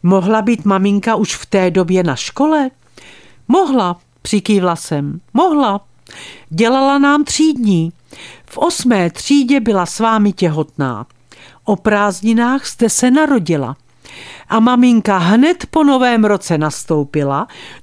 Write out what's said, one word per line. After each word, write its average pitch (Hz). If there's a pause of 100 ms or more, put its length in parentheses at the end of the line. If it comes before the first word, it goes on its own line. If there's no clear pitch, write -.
Mohla 190
být 226
maminka 202
už -
v -
té 185
době 180
na 151
škole?“ 285 (760)
„Mohla,“ 262 (220)
přikývla 190
jsem, 143 (140)
„mohla. 277 (680)
Dělala 262
nám 285
třídní. 226 (540)
V -
osmé 240
třídě 277
byla 208
s -
vámi 220
těhotná. 147 (580)
O 208
prázdninách 220
jste -
se 247
narodila.“ 170 (720)
A 226
maminka 240
hned 233
po 320
novém 247
roce 196
nastoupila, 147 (360)